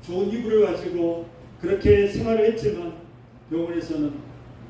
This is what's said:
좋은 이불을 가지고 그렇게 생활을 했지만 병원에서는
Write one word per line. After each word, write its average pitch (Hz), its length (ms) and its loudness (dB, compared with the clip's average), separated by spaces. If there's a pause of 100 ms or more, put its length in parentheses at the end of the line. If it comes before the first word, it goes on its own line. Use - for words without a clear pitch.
좋은 190 280 -4
이불을 214 360 2
가지고 170 640 -2 (340)
그렇게 202 460 4
생활을 226 460 2
했지만 175 400 -4 (560)
병원에서는 160 640 -4 (580)